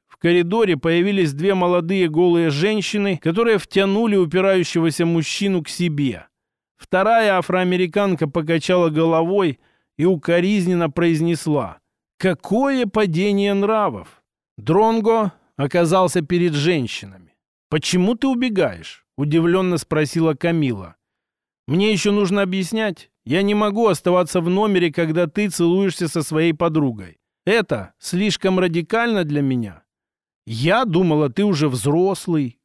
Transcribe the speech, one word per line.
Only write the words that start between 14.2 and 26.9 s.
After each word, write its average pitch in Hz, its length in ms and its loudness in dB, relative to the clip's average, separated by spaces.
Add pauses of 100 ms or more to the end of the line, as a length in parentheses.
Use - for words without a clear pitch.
Дронго 214 760 2 (240)
оказался 175 640 2
перед 170 320 0
женщинами. 123 800 -4 (340)
«Почему 180 460 0
ты 269 120 -2
убегаешь?» 196 800 -2 (120)
удивленно 170 600 2
спросила 156 560 0
Камила. 139 640 -2 (720)
«Мне 196 240 2
еще 202 220 0
нужно 202 280 0
объяснять. 190 720 -4 (140)
Я 156 160 0
не 202 120 0
могу 208 340 0
оставаться 180 520 0
в 170 100 -2
номере, 185 440 0
когда 165 340 0
ты 202 220 -2
целуешься 175 580 0
со 160 160 -4
своей 160 300 0
подругой. 143 640 -2 (280)